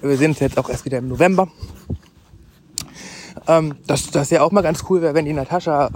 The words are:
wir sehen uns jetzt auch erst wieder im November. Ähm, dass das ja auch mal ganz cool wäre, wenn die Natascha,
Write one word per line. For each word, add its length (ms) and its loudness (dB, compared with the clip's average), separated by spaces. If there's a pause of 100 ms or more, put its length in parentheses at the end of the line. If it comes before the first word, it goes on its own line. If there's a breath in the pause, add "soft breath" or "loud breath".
wir 160 0
sehen 140 4
uns 80 -4
jetzt 180 0
auch 120 0
erst 160 -6
wieder 120 -4
im 100 -6
November. 420 2 (2000 loud breath)
Ähm, 280 4 (120)
dass 240 -2
das 180 0
ja 120 4
auch 100 4
mal 100 4
ganz 280 -2
cool 120 2
wäre, 120 0
wenn 120 2
die 80 -4
Natascha, 640 -2